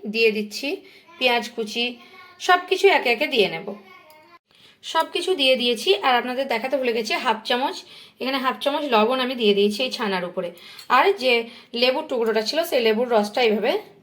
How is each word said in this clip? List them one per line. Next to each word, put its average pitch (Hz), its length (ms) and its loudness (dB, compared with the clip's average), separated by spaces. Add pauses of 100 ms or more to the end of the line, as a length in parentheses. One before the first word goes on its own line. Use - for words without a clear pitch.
(140)
দিয়ে 226 240 4
দিচ্ছি 214 300 -6 (500)
পেঁয়াজ 240 360 2
কুচি, 233 320 -4 (560)
সব 359 180 4 (100)
কিছু 381 160 2 (120)
একে 254 160 0
একে 294 200 -2
দিয়ে 196 200 4
নেব। 165 140 -10 (1160)
সব 320 220 -2 (100)
কিছু 349 160 -2 (100)
দিয়ে 262 200 6
দিয়েছি, 240 280 0 (160)
আর 262 140 4
আপনাদের 254 340 -4
দেখাতে 254 240 -2
ভুলে 247 200 -2
গেছি, 220 140 -4 (120)
হাফ 220 240 0
চামচ, 269 280 0 (460)
এখানে 269 220 -2
হাফ 254 200 -2
চামচ 294 200 -2 (100)
লবণ 226 320 2
আমি 254 160 -6
দিয়ে 208 160 4
দিয়েছি 208 280 0
এই 254 120 -6
ছানার 196 320 -4
উপরে। 175 200 -8 (460)
আর 294 100 6 (160)
যে 254 120 2 (480)
লেবুর 262 280 0
টুকরোটা 220 400 0
ছিল, 294 100 -2 (100)
সেই 262 160 0
লেবুর 220 280 2
রসটা 208 340 0
এইভাবে 214 240 0 (320)